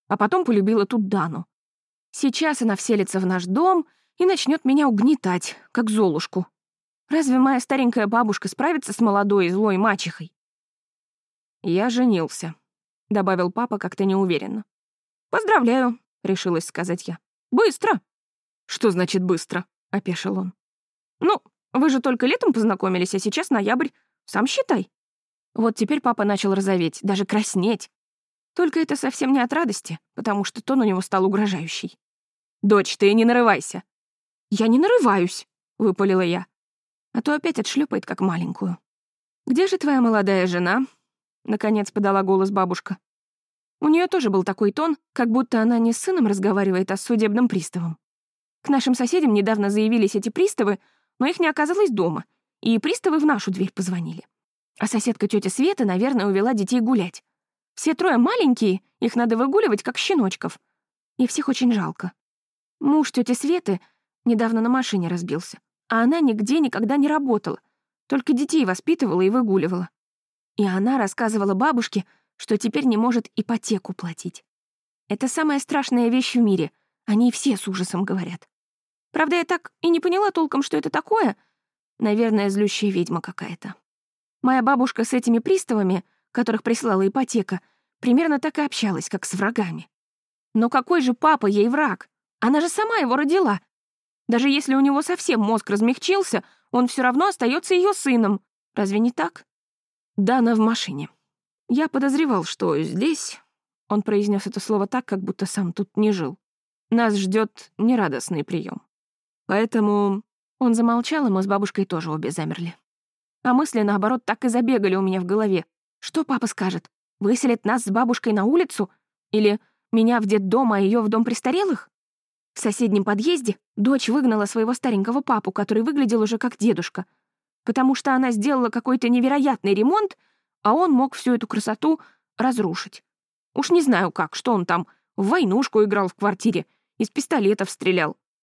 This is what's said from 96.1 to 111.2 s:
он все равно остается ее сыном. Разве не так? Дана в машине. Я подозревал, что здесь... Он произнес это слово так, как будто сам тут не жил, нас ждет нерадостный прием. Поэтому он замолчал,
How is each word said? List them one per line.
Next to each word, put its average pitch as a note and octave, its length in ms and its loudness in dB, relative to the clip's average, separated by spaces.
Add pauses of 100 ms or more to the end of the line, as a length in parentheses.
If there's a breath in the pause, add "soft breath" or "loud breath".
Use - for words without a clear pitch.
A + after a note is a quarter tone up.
он B3 180 2
все C4 140 -4
равно C4 260 2
остается E4 460 -2
ее F#4 180 4
сыном. A3+ 480 0 (340)
Разве G3+ 240 -2
не A#3+ 140 2
так? - 340 -8 (720)
Дана A#3 380 2
в A3 40 2
машине. A3 520 -2 (580)
Я D4 200 0
подозревал, C4+ 560 0
что - 380 -2
здесь... G#3 580 -4 (480)
Он G#3 140 0
произнес G#3 440 0
это G3+ 120 -8
слово G3+ 280 -2
так, B3+ 180 -4
как F#3+ 160 -4
будто F#3+ 260 -6
сам F3+ 260 -4
тут - 240 -8
не G#3+ 160 2
жил, E3 260 -6 (520)
нас A3+ 260 2
ждет G3+ 600 -2
нерадостный F#3 640 0
прием. - 380 -8 (680)
Поэтому G#3 680 0 (360)
он A#3+ 160 2
замолчал, A#3+ 520 0